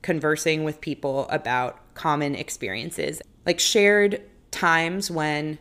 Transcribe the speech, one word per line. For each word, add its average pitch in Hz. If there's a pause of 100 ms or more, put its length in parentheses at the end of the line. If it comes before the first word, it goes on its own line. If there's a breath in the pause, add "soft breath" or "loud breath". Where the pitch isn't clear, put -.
conversing 156
with 151
people 139
about 127
common 147
experiences, - (260)
like, 175
shared 202 (280)
times 170
when 151